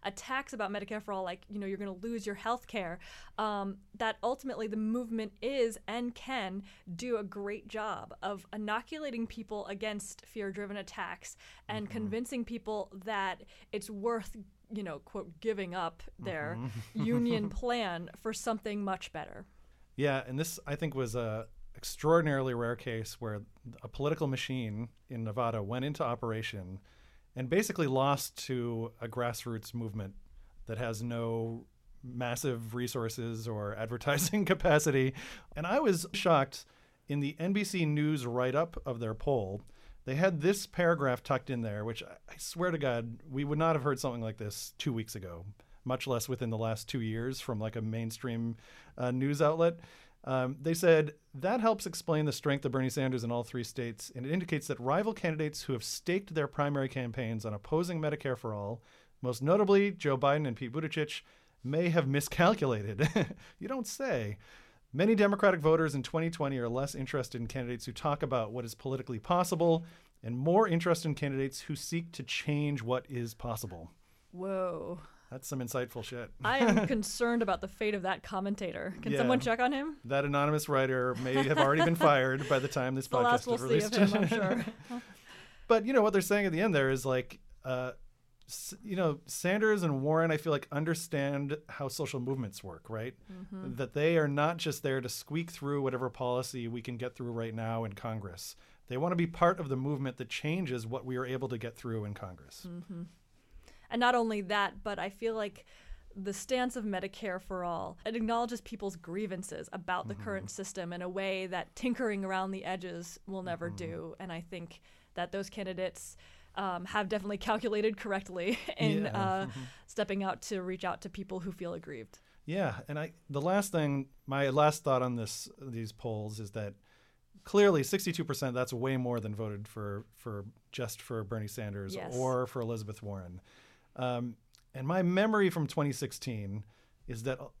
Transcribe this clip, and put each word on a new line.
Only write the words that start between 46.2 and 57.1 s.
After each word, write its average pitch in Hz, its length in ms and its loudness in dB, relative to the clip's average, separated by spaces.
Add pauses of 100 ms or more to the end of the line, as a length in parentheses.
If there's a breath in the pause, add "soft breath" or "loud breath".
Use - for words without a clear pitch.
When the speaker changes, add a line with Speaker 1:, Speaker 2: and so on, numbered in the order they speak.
Speaker 2:
within 123 220 -2
the 110 80 0
last 113 320 -2
two 131 100 0
years 113 400 -2
from, 113 180 -4
like, 107 160 -2
a 117 60 -2
mainstream, 113 760 -2 (420 loud breath)
uh, 123 120 0
news 135 300 2
outlet. 165 400 4 (440 loud breath)
Um, 131 360 0
they 160 140 2
said, 160 400 8 (200)
"That 185 260 0
helps 220 260 4
explain 156 400 2
the 143 60 4
strength 139 340 0
of 123 60 0
Bernie 131 180 2
Sanders 127 340 0
in 117 80 -2
all 120 120 0
three 120 200 -4
states, 117 500 -6
and 123 120 -6
it 143 60 -4
indicates 170 360 0
that 127 120 -2
rival 170 340 2
candidates 156 480 -2
who - 120 -2
have - 100 -2
staked 185 500 -2
their 151 140 2
primary 143 400 0
campaigns 117 580 -4